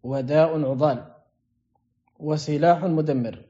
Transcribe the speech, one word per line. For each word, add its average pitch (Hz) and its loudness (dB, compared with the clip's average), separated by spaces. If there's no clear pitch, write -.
وداء 143 0
عضال 135 -2
وسلاح 151 0
مدمر 151 -2